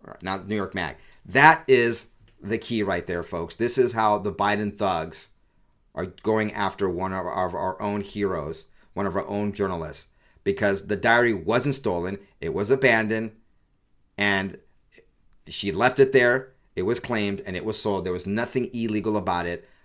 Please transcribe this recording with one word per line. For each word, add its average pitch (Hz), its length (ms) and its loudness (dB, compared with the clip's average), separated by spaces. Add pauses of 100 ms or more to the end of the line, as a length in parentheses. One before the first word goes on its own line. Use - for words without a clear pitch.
(220)
not 95 260 -6
New 107 80 -2
York 98 180 -4
Mag. 85 220 -4 (300)
That 147 420 6
is 120 440 4 (300)
the 107 160 -4
key 110 240 -4
right 92 240 -2
there, 87 180 -4
folks. 85 340 -8
This 117 200 0
is 123 140 4
how 110 280 2
the 98 140 -4
Biden 101 440 0
thugs 85 520 -2 (640)
are 90 100 -4
going 107 480 -2
after 98 360 -2
one 92 220 -2
of, 95 140 -4
of 90 280 -2
our 92 280 -4
own 104 200 -2
heroes, 90 640 -4 (260)
one 98 120 -2
of 90 100 -4
our 95 120 -2
own 104 260 -2
journalists, 87 540 -4 (360)
because 98 440 0
the 104 100 0
diary 117 380 4
wasn't 120 400 0
stolen, 95 420 -4 (240)
it 80 120 -4
was 104 180 0
abandoned, 113 600 2 (880)
and 98 400 0 (880)
she - 240 -4
left 120 280 2
it 135 140 8
there, 127 380 4 (240)
it 98 60 -2
was 117 180 0
claimed, 104 460 -2
and 95 100 -8
it 87 80 -6
was 107 160 -4
sold. 98 240 -2
There 90 80 -4
was 90 140 -6
nothing 120 480 -2
illegal 107 440 -2
about 90 280 -2
it, 87 240 -8 (160)